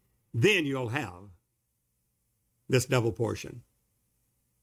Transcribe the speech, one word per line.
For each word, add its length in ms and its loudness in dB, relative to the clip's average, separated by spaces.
Then 320 4
you'll 240 -2
have 400 -6
this 180 2
double 260 2
portion. 500 -6